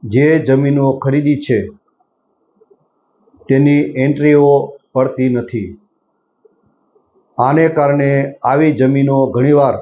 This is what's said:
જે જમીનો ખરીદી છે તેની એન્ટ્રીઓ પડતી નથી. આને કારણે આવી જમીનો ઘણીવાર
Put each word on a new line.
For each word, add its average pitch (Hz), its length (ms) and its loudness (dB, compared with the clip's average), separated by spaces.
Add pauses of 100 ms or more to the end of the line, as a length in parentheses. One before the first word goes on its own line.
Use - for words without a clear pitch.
જે 131 280 0 (160)
જમીનો 139 400 0 (160)
ખરીદી 143 460 -2
છે 113 120 0 (1900)
તેની 143 400 2 (180)
એન્ટ્રીઓ 147 420 2 (460)
પડતી 131 400 -2
નથી. 120 340 -6 (1700)
આને 139 260 2 (120)
કારણે 143 340 0 (400)
આવી 147 320 0
જમીનો 139 400 2 (140)
ઘણીવાર 139 460 2